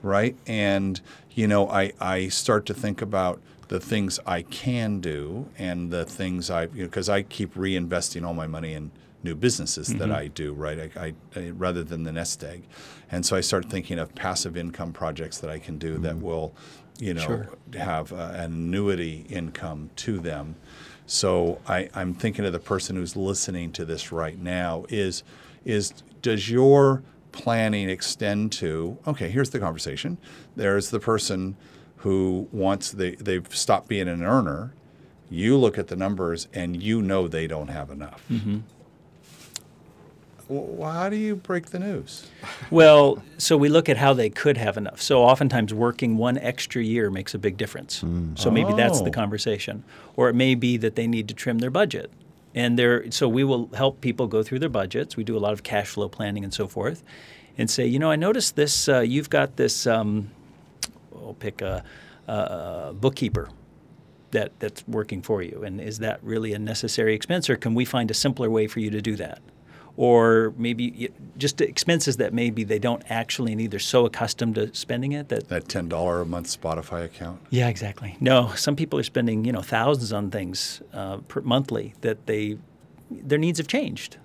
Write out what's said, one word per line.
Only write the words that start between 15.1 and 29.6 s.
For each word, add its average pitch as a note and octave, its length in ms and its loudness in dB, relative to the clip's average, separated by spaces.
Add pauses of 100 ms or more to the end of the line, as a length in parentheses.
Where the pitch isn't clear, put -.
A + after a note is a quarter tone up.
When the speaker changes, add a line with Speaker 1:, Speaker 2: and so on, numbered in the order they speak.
Speaker 1:
that D#2+ 100 -10
I D#2 80 -8
can D2+ 220 -12
do D#2+ 200 -6
that E2 180 -4
Speaker 3:
Mm. D#2+ 40 -8
Speaker 1:
will, D#2+ 320 -6 (460)
you F#2+ 160 -4
know, E2 60 -6
Speaker 2:
Sure. G#2+ 280 -6 (240)
Speaker 1:
have, E2+ 400 -6
uh, F2 220 -10
an E2+ 180 -8
annuity E2+ 760 -4
income D#2+ 680 -10
to G#2+ 240 -6
them. D#2+ 360 -8 (520)
So F2+ 600 0
I, F#2 280 -2
I'm F#2 180 -4
thinking G#2 320 -4
of F#2 80 -2
the E2+ 60 -4
person F#2+ 380 -4
who's F2 180 -8
listening F#2+ 560 -4
to E2+ 140 -8
this D#2+ 260 -8
right D#2+ 280 -6
now F2 500 -4
is, G2 340 -2 (400)
is G#2 280 -2 (300)
does G#2+ 300 0
your C3+ 500 8 (300)
planning G#2+ 580 0
extend G#2 640 -2
to, E2 440 -4 (100)
okay, C#3 220 -4
here's C3+ 200 0
the C3 100 -4
conversation. E2 580 -6 (380)